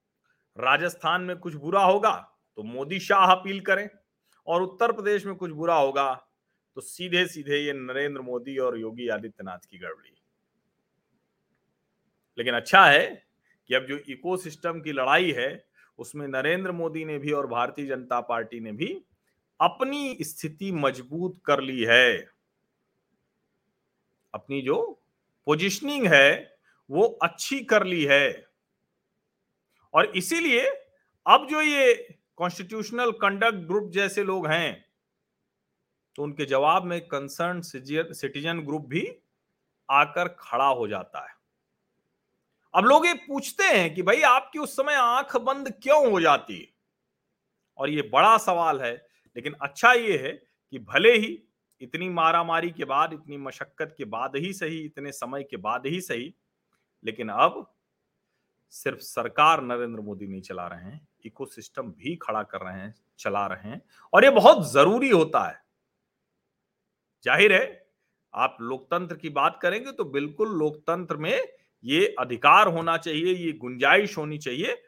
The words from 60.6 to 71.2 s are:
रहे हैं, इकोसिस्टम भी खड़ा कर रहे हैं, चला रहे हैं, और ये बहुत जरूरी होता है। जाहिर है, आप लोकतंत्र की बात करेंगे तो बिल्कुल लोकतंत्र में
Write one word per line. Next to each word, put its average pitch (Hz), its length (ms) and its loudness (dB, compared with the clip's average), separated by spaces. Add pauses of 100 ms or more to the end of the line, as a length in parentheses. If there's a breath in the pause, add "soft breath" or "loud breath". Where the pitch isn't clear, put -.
रहे 87 140 -14
हैं, 135 280 -20 (160)
इकोसिस्टम 117 680 -14
भी 156 240 -10
खड़ा 110 260 -6
कर 98 180 -12
रहे 95 200 -12
हैं, 107 140 -16 (240)
चला 101 280 -4
रहे 190 220 -10
हैं, 131 140 -14 (300 soft breath)
और 208 120 8
ये 277 60 8
बहुत 202 420 6
जरूरी 208 380 4
होता 160 380 2
है। - 140 -16 (1600)
जाहिर 180 280 6
है, 233 340 0 (480)
आप 123 260 -2
लोकतंत्र 156 560 -6
की 160 120 -14
बात 143 340 0
करेंगे 226 300 -4
तो 208 120 -8
बिल्कुल 147 440 -4
लोकतंत्र 160 680 -4
में 208 320 -4 (360 soft breath)